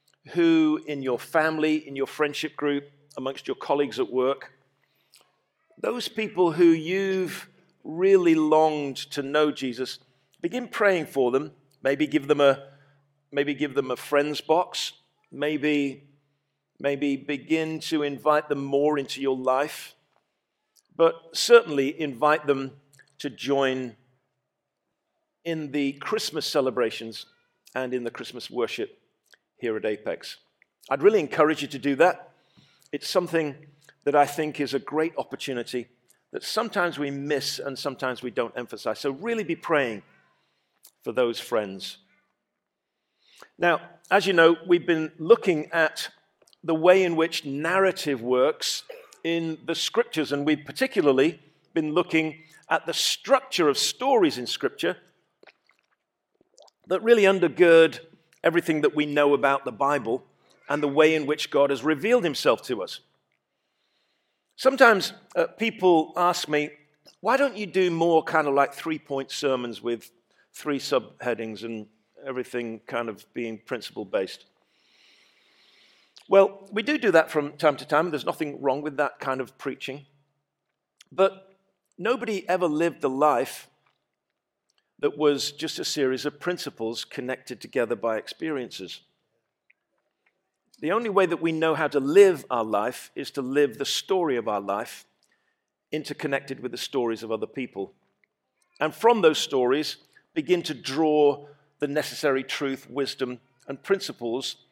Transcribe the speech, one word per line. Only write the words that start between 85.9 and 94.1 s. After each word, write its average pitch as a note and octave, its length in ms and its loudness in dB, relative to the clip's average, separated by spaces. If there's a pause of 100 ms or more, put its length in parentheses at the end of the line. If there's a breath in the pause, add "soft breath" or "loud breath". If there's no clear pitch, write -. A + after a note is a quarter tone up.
of D3 160 -8
principles A#2+ 640 -8
connected B2 560 -12
together A#2+ 340 -2
by A2 220 -4
experiences. B2 880 -10 (1800)
The D#3 120 -4
only A3+ 180 -2
way F#3+ 160 4
that D#3+ 160 -2
we E3 100 0
know D#3+ 220 0
how D3 140 -2
to C#3+ 120 0
live E3 480 6
our A#2+ 160 0
life A2 500 -2
is C#3+ 180 -8
to C#3 100 -6
live C3+ 340 2
the C#3+ 80 -4
story E3+ 520 -2